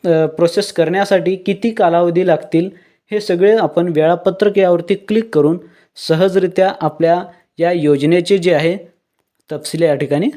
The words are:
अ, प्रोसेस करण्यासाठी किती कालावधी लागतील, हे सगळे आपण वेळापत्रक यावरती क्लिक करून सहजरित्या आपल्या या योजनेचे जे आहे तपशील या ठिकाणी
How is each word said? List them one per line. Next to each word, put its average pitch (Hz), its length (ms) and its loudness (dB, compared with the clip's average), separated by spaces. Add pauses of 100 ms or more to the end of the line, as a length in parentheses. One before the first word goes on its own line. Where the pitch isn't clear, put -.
अ, 160 200 2
प्रोसेस 170 480 -2
करण्यासाठी 180 600 0
किती 196 360 -4
कालावधी 175 560 0
लागतील, 165 420 0 (420)
हे 208 100 -4
सगळे 196 360 2
आपण 175 300 0
वेळापत्रक 175 720 0
यावरती 180 380 2
क्लिक 220 400 -4
करून 156 220 2 (380)
सहजरित्या 185 840 0
आपल्या 165 420 0 (360)
या 170 120 0
योजनेचे 165 640 2
जे 175 160 0
आहे 165 240 0 (760)
तपशील 151 300 -8
या 151 140 2
ठिकाणी 143 420 -2